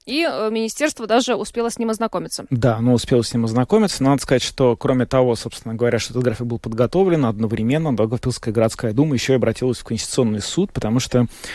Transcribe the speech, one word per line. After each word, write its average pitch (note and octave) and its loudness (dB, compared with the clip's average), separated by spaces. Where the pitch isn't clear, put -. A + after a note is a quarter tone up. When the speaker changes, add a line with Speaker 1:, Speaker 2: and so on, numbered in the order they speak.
Speaker 1:
И, D#4 -2
э, G#3+ -2
министерство A3+ -4
даже A#3 2
успело A#3 -4
с - -8
ним A3+ -2
ознакомиться. G#3 -4
Speaker 2:
Да, A#2 2
оно A#2 2
успело A#2+ 2
с - -6
ним A#2 0
ознакомиться. B2+ 2
Но C3+ 4
надо C#3 2
сказать, B2+ 0
что, B2 2
кроме B2+ 0
того, B2+ 2
собственно - -10
говоря, A#2 2
что - -6
этот B2 -2
график A#2+ 0
был A#2 -4
подготовлен, C#3+ 2
одновременно A2+ 0
Даугавпилская A2+ -2
городская A2+ 0
дума C#3 2
ещё B2 0
и C3+ 6
обратилась A2+ 0
в - -16
Конституционный A2 -2
суд, - -2
потому A2+ -2
что, - 2
э, A#2+ 4